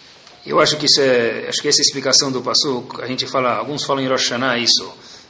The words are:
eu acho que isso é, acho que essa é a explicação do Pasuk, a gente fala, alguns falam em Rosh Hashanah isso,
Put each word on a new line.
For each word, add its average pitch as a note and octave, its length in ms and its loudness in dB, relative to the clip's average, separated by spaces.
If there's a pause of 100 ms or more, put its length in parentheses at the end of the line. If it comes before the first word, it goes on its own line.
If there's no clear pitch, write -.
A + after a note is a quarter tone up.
(460)
eu D3 140 2
acho D3 180 4
que D3+ 80 -4
isso C#3+ 160 4
é, A#2+ 480 2
acho B2 100 -4
que - 80 -4
essa D3 120 4
é - 20 0
a - 60 4
explicação C3+ 440 0
do B2 100 -4
Pasuk, A#2+ 600 -2
a A#2 60 -8
gente B2+ 180 -4
fala, B2+ 300 0
alguns C3+ 280 -6
falam C#3 200 0
em C3 40 -2
Rosh B2+ 220 0
Hashanah B2 300 0
isso, F#2+ 340 0 (360)